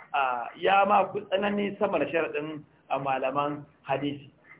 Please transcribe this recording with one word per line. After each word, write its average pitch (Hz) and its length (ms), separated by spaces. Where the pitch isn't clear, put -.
ah, 127 420
ya 185 300
ma 196 260
fi 202 100
tsanani 202 560
sama 190 220
da 147 60
sharaɗin 156 580
a 139 100
malaman 139 680
hadisi. 139 460